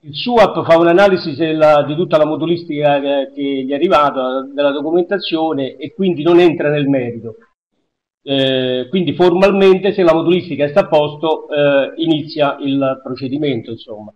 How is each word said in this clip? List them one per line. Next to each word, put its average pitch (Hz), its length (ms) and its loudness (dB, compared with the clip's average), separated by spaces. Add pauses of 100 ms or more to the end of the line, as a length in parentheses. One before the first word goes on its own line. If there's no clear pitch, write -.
il 147 120 -18
suap 233 500 2
fa 165 140 6
un'analisi 170 560 4
se 160 180 -2
la, 151 300 4
di 147 140 -4
tutta 165 220 0
la 151 80 4
modulistica 151 720 -2
che, 139 340 -2
che 143 80 -8
gli 135 280 -4
è 143 40 -2
arrivata, 135 680 0
della 139 280 -2
documentazione, 160 1040 -2
e 151 160 -14
quindi 185 300 -2
non 170 160 4
entra 156 320 2
nel 147 160 0
merito. 120 500 -4 (880)
Eh, 131 680 -2
quindi 180 240 -2
formalmente, 190 760 2
se 196 120 -2
la 160 100 4
modulistica 147 540 -2
sta 170 140 2
a - 60 -6
posto, 151 600 -2
eh, 143 480 0
inizia 151 640 -2
il 135 420 -2
procedimento, 127 680 -6
insomma. 107 440 -18